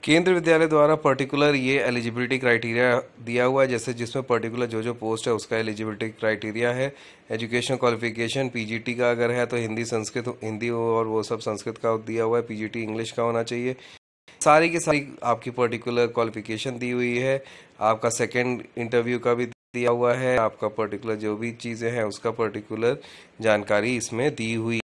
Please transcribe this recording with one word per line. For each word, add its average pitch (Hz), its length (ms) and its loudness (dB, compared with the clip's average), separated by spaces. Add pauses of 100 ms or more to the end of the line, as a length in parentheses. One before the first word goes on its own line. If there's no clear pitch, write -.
केंद्रीय 170 300 4
विद्यालय 165 320 4
द्वारा 156 280 6
पर्टिकुलर 143 600 2
ये 135 260 2
एलिजिबिलिटी 120 580 0
क्राइटेरिया 120 640 2 (220)
दिया 120 200 0
हुआ 135 180 4
है, 131 60 4
जैसे 123 260 -2
जिसमें 120 320 -6
पर्टिकुलर 117 400 0
जो 110 160 -4
जो 117 120 -4
पोस्ट 110 340 -4
है 117 60 2
उसका 110 220 -4
एलिजिबिलिटी 110 520 -4
क्राइटेरिया 110 640 -2
है। 135 220 -4 (360)
एजुकेशनल 120 460 -2
क्वालिफिकेशन 117 720 0
पीजीटी 117 460 -6
का 120 160 2
अगर 117 200 2
है 120 160 0
तो 123 100 -4
हिंदी, 113 280 -2
संस्कृत, 117 440 -4
हिंदी 110 420 -6
और 117 360 0
वो 110 160 0
सब 110 160 -4
संस्कृत 110 400 -6
का 113 180 0
दिया 113 280 -2
हुआ 117 140 2
है, 117 80 -2
पीजीटी 110 360 -6
इंग्लिश 110 280 -6
का 120 120 -4
होना 117 200 0
चाहिए। 123 340 -4 (680)
सारी 160 260 8
की 170 100 -2
सारी 147 280 0 (160)
आपकी 117 260 0
पर्टिकुलर 120 560 0
क्वालिफिकेशन 113 720 -4
दी 123 120 -4
हुई 123 280 0
है, 135 260 0 (360)
आपका 110 280 2
सेकंड 123 560 0 (120)
इंटरव्यू 120 420 0
का 120 160 2
भी 120 120 -2
दिया 120 440 -4
हुआ 120 240 2
है, 127 220 0
आपका 110 320 0
पर्टिकुलर 107 460 -4
जो 107 220 -2
भी 117 160 -6
चीज़ें 117 380 -6
हैं 117 140 -2
उसका 107 260 -4
पर्टिकुलर 110 680 -2 (420)
जानकारी 107 560 2
इसमें 123 380 -2
दी 113 200 -4
हुई 113 300 -2